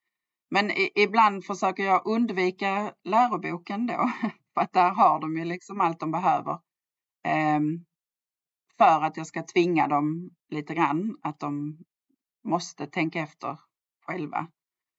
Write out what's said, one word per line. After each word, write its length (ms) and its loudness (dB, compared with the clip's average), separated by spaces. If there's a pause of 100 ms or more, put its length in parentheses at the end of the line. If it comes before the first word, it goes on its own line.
(500)
Men 200 0
i, 240 -2
ibland 500 4
försöker 380 -2
jag 240 2
undvika 880 0 (100)
läroboken 840 0
då, 80 -4
<laughs> 600 -4
för 60 0
att 120 -2
där 180 4
har 300 4
de 160 -6
ju 80 -4
liksom 360 -8
allt 200 0
de 100 -4
behöver. 480 0 (720)
Ehm, 560 0 (920)
för 240 6
att 140 -2
jag 100 -8
ska 160 -8
tvinga 460 2
dem 420 -2 (180)
lite 260 -8
grann, 480 0
att 180 -8
de 380 -6 (640)
måste 420 -4
tänka 340 -4
efter 380 -8 (480)
själva. 420 -6 (500)